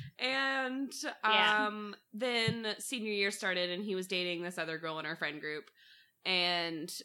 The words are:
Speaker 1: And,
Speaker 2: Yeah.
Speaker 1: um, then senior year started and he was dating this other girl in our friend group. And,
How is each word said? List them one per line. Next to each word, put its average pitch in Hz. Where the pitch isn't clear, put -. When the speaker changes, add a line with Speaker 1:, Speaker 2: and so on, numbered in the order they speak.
Speaker 1:
And, 262
Speaker 2:
Yeah. 214
Speaker 1:
um, 208
then 226
senior 220
year 202
started 180
and 180
he 202
was 185
dating 175
this 180
other 160
girl 160
in 156
our 160
friend 151
group. 151
And, 175